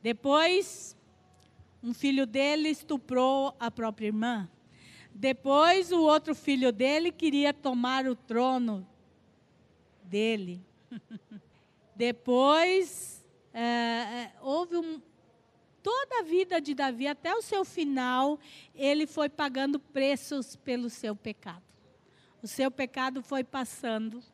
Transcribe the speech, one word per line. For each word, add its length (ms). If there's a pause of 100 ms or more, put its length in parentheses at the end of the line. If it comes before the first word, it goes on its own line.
Depois, 920 (840)
um 120
filho 320
dele 420
estuprou 920
a 100
própria 380
irmã. 400 (640)
Depois, 800
o 80
outro 340
filho 380
dele 400
queria 420
tomar 520
o 100
trono 680 (1160)
dele. 580 (300)
<laughs> 500 (540)
Depois, 1300 (280)
é, 100
é, 680 (100)
houve 340
um, 240 (840)
toda 360
a 20
vida 380
de 140
Davi, 320
até 280
o 60
seu 240
final, 760 (340)
ele 320
foi 220
pagando 500
preços 800
pelo 340
seu 240
pecado. 480 (800)
O 40
seu 240
pecado 520
foi 200
passando 800 (120)